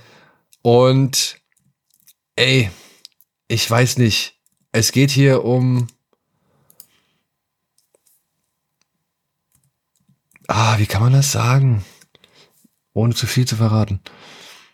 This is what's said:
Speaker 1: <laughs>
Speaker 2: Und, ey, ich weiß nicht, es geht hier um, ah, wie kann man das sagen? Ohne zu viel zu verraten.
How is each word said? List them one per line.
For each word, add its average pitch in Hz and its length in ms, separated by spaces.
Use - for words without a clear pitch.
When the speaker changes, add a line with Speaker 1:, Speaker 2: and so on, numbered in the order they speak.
Speaker 1:
<laughs> - 340
Speaker 2:
Und, 131 760
ey, 127 340
ich 113 220
weiß 117 260
nicht, - 380
es 110 200
geht 139 180
hier 135 360
um, 127 400
ah, 110 300
wie 107 80
kann 98 160
man 123 100
das 139 200
sagen? 120 520
Ohne 113 220
zu - 120
viel 127 200
zu 110 100
verraten. 110 440